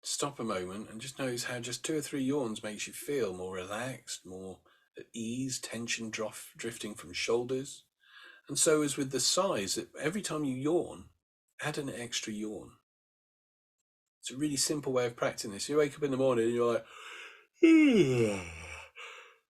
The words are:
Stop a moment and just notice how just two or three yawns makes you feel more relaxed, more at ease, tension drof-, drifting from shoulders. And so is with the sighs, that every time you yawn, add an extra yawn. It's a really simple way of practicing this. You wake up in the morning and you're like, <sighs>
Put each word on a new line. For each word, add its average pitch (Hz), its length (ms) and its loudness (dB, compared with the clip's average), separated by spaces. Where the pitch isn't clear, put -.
Stop - 380 -4
a 127 40 -4
moment 98 460 -4
and 110 120 -14
just 135 180 -12
notice 123 260 -2
how 123 140 -4
just 120 240 -8
two 156 140 0
or 151 40 0
three 139 220 -4
yawns 131 400 0
makes 107 240 -6
you 101 60 -12
feel 110 400 -2
more 90 220 -6
relaxed, 107 720 -8
more 92 340 -12
at - 160 -14
ease, 123 460 -4
tension 117 500 -6
drof-, 107 460 -6
drifting 113 400 -8
from - 180 -14
shoulders. 123 720 0
And 139 100 -4
so 156 240 6
is 147 140 2
with 135 160 -2
the 131 80 0
sighs, 135 560 2
that - 140 -4
every 160 220 -2
time 156 240 -2
you 131 100 0
yawn, 147 500 0
add 151 160 -4
an 143 120 -4
extra 120 420 -6
yawn. 107 400 -6
It's - 100 -10
a 123 60 -12
really 147 180 -2
simple 143 380 0
way 123 120 4
of 117 100 -2
practicing - 360 -4
this. 101 180 -6
You 147 80 2
wake 147 180 4
up - 80 -6
in 143 80 0
the 131 60 0
morning 127 280 4
and 120 80 4
you're 120 200 2
like, 113 120 0
<sighs> 127 1600 6